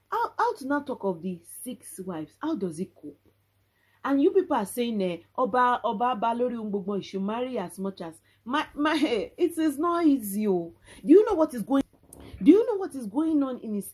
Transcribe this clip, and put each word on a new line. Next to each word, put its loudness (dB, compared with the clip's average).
how, -2
how 0
to -12
now -2
talk -10
of -4
the -6
six -14
wives? -10
How -2
does -6
he -4
cope? -20
And 2
you 6
people 2
are 0
saying, -2
eh, -2
"Oba, 2
Oba, 0
Oba -2
lórí -2
ohun -8
gbogbo, -4
he -4
should -8
marry -4
as -8
much -6
as," -12
my, -2
my, 0
<laughs> -2
it 0
is 0
not 2
easy, 2
oh. 0
Do 8
you 10
know 0
what 2
is -8
going, 2
do 8
you 8
know -2
what -6
is -8
going 0
on -4
in -8
his -6